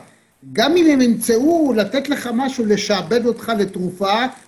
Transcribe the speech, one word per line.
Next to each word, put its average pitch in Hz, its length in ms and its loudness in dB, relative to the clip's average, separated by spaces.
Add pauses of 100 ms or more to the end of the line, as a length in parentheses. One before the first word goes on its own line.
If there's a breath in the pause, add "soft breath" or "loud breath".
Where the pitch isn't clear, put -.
(520 soft breath)
גם 254 240 2
אם 339 100 4
הם 285 140 4
ימצאו 254 760 2
לתת 254 320 -2
לך 240 260 -4
משהו, 254 320 -2
לשעבד 208 600 0
אותך 233 320 -2
לתרופה, 196 680 -2 (240 loud breath)